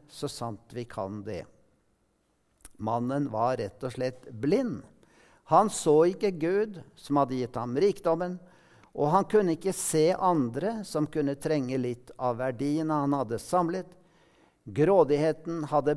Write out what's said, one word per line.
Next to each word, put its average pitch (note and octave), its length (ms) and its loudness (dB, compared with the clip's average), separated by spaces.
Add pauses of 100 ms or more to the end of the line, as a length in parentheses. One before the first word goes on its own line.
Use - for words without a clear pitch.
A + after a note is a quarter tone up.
så - 240 -10
sant A#2 400 -10
vi A#2 160 -10
kan G2+ 380 -8
det. G2 160 -8 (1400)
Mannen B2 480 -2
var A#2+ 320 0
rett G#2 240 -8
og B2+ 80 -6
slett C3 400 -6
blind. D3+ 480 -2 (720)
Han G3+ 180 6
så D3+ 300 4 (100)
ikke G3 240 -2
Gud F#3 460 -2 (180)
som C#3+ 220 0
hadde C3 180 0
gitt B2 200 -4
ham A#2+ 200 -6
rikdommen, F3+ 600 0 (580)
og D3 160 2
han F#3+ 160 4
kunne F#3+ 260 4
ikke F#3 220 -4
se D#3+ 380 2
andre E3+ 760 0
som D3+ 180 -2
kunne C#3 320 -2
trenge C3+ 400 -2
litt B2 380 -6
av B2 240 -2
verdiene D3 640 0
han C#3+ 120 2
hadde A#2 240 -2
samlet. F3+ 480 -2 (800)
Grådigheten D3+ 1040 2
hadde D3 260 2